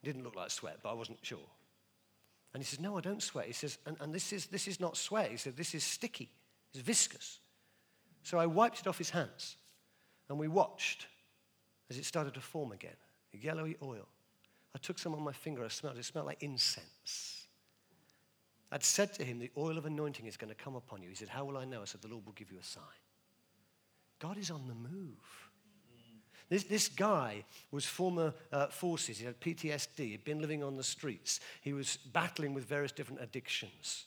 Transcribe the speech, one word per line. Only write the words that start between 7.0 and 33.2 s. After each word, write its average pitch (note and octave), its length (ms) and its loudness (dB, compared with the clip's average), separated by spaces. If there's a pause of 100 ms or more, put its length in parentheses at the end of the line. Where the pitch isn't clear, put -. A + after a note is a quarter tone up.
So F3 140 4
I E3 80 10
wiped A3 320 8
it - 80 0
off F3+ 100 2
his - 140 0
hands, - 440 -2 (760)
and C#3+ 100 0
we D#3 80 2
watched - 580 4 (840)
as B2 80 -6
it D#3 60 -6
started D3 280 2
to C3+ 80 -8
form C#3 300 -4
again, F2 240 -12 (400)
a - 20 -14
yellowy D#3+ 460 -2
oil. A2+ 240 -8 (680)
I D3 60 -8
took - 180 -4
some E3 160 -2
on D3+ 80 -2
my D3 100 0
finger, B2+ 320 -4
I A2+ 40 -4
smelled B2 300 -4
it. - 20 -8
It A#2+ 60 -6
smelled D3 200 -4
like C#3+ 160 -6
incense. - 1040 0 (1300)
I'd C#3+ 120 0
said G3+ 320 6
to - 80 -2
him, B2 160 -2
"The A#2+ 180 -6
oil D#3+ 200 2
of D#3 80 -4
anointing D3 400 -2
is G#2+ 120 -10
gonna A2 180 -8
come C3+ 200 -8
upon G#2+ 260 -10
you." F2+ 80 -12
He F#2+ 60 -14
said, G2+ 140 -10
"How C3 160 -4
will C#3 120 -4
I C3 80 -4
know?" C3 160 -6
I G2+ 40 -8
said, G2+ 160 -10
"The A2 60 -12
Lord A2 180 -10
will G#2+ 80 -14
give F#2+ 180 -14
you F#2 80 -12
a F2+ 40 -16
sign." - 200 -10 (1400)
God F3+ 180 -4
is F#3+ 140 -2
on C#3 160 -4
the A#2+ 80 -6
move. D3 760 -10 (1000)
This, F#3+ 160 4
this G#3 240 4
guy C#3 560 4 (280)
was C#3+ 140 0
former, E3+ 480 4 (180)
uh, C#3 160 6
forces. D#3+ 500 0
He A2+ 80 -4
had B2 140 -6
P E3+ 140 0
T D#3+ 180 0
S D3 160 0
D. B2 240 -2
He'd G#2 120 -8
been D3+ 180 0
living D3+ 220 0
on C#3 140 -2
the C3+ 60 -4
streets. - 560 0 (220)
He C#3+ 120 0
was C#3 240 0
battling D#3 560 2
with C3+ 120 -2
various C#3+ 260 2
different C3+ 300 -6